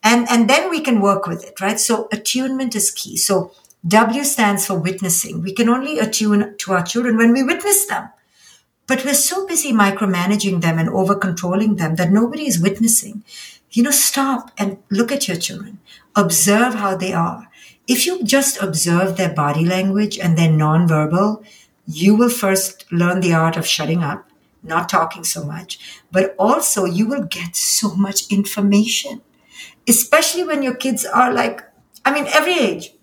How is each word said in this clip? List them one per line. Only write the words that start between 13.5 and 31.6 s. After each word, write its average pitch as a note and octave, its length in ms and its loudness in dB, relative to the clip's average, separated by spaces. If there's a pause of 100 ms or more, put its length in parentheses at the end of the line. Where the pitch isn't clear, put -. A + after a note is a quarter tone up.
You A#3 120 2
know, C#4+ 80 2
stop - 680 0
and G3 200 -4 (120)
look A3+ 220 0
at C#4 160 -4
your E3+ 80 -4
children. - 440 -10 (360)
Observe G#3 580 2
how G3 220 -2
they F#3 160 -4
are. E3+ 360 -4 (380)
If - 200 0
you F#4 160 -2
just C4+ 400 0
observe F3 540 0
their E3+ 180 0
body D3 320 0
language F#3+ 520 0
and E3 200 2
their E3 100 4
nonverbal, D#3+ 960 2 (420)
you E3+ 280 4
will A#3 160 4
first - 600 -2
learn F3 300 2
the F3 140 2
art E3 240 2
of E3 80 -4
shutting D#3+ 360 0
up, - 240 -6 (360)
not E3+ 260 -2
talking E3 360 -2
so E3 200 -6
much, D#3 340 -12 (320)
but F#3+ 280 2
also G#3+ 480 2
you F3+ 200 0
will B3 180 -4
get E3+ 300 -10
so - 400 -2
much G3 380 -2
information, G3+ 880 0 (680)
especially D#4+ 580 2
when D4 180 -2
your B3+ 120 -2
kids B3+ 300 -4
are, B3+ 260 2
like, - 300 -2 (420)